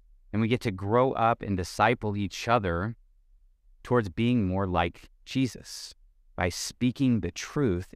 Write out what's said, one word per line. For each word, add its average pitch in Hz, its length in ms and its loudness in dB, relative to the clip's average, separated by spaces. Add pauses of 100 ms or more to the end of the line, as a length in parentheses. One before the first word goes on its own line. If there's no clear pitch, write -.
(340)
And 104 80 0
we 113 80 2
get 120 120 2
to 117 100 -2
grow 107 420 2
up 113 280 0
and 101 140 -2
disciple 104 640 0
each 101 320 -6
other 101 460 0 (880)
towards 120 260 2
being 117 380 2
more 95 180 0
like 87 440 0 (140)
Jesus - 720 -6 (420)
by 90 140 0
speaking 123 680 0
the 90 120 -4
truth 98 640 -2